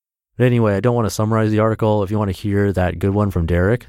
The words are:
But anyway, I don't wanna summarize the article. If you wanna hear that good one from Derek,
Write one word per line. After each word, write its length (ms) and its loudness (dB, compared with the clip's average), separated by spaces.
But 100 2
anyway, 280 2
I 60 -2
don't 160 -2
wanna 140 -2
summarize 420 0
the 80 2
article. 420 0
If 80 -4
you 80 -2
wanna 140 -2
hear 400 0
that 260 -2
good 160 0
one 160 0
from 160 -2
Derek, 420 0